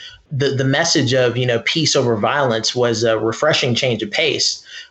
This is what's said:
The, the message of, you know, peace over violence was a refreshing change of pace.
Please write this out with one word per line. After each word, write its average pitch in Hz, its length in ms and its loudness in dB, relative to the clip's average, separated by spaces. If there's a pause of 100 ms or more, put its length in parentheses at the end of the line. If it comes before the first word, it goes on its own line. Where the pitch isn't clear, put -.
(320)
The, 139 180 0
the 127 140 -2
message 139 500 2
of, 123 240 2
you 127 80 -2
know, 117 140 2
peace - 360 0
over 120 200 2
violence 113 580 0
was 120 300 0
a 110 160 2
refreshing 123 560 0
change 117 260 0
of 104 80 -6
pace. - 560 -2 (260)